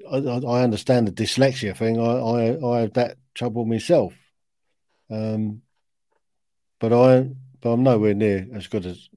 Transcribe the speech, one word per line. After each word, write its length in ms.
I, 80
I, 220
I 240
understand 440
the 40
dyslexia 640
thing. 240
I, 60
I, 720
I 40
have 120
that 240
trouble 300
myself. 480
Um, 500
but 140
I, 360
but 140
I'm 100
nowhere 300
near 400
as 140
good 180
as 320